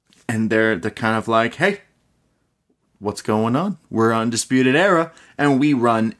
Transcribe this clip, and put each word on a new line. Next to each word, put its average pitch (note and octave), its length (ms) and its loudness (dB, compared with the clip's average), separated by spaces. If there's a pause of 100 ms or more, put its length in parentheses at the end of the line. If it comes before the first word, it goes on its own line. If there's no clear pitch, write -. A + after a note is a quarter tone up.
(300)
And A2 200 -2
they're, A2 280 2
they're G#2 140 -6
kind A2+ 260 -4
of A2 100 -6
like, A2+ 280 0
"Hey, F#3 260 -2 (1200)
what's G2+ 220 -6
going A2 340 0
on? F#3 220 -4 (120)
We're A2+ 240 2
Undisputed A#2+ 640 0
Era, E3 360 2 (260)
and C#3+ 220 2
we D3 140 2
run A2+ 460 0